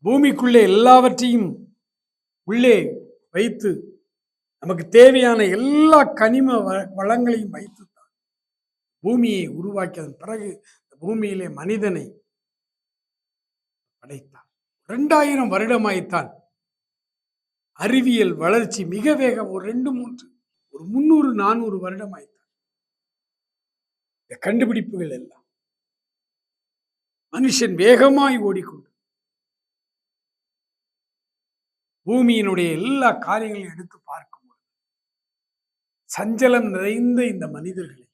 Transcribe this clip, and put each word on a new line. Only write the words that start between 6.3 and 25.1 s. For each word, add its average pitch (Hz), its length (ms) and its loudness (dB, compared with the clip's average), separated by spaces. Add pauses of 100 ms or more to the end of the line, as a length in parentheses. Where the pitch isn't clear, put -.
வ-, 190 380 -4
வளங்களையும் 220 540 -2
வைத்துத்தான் - 600 -20 (880)
பூமியை 208 500 0
உருவாக்கியதன் 170 680 -10
பிறகு 208 300 -12 (360)
இந்த - 160 -20
பூமியிலே 196 500 -6
மனிதனை 170 560 -6 (1900)
படைத்தார். - 500 -20 (380)
ரெண்டாயிரம் 285 640 0
வருடமாய்த்தான் 196 760 -2 (1400)
அறிவியல் 226 600 0
வளர்ச்சி 190 520 -2
மிக 214 300 -2
வேகம். 220 340 -2
ஒரு 190 160 -10
ரெண்டு, 247 260 -6
மூன்று, 240 360 -12 (420)
ஒரு 156 160 -20
முந்நூறு, 277 480 2
நானூறு 202 560 -2
வருடமாய்த்தான் 190 600 -18 (1700)
இந்த - 180 -20
கண்டுபிடிப்புகள் 202 680 -4
எல்லாம். - 340 -16 (1900)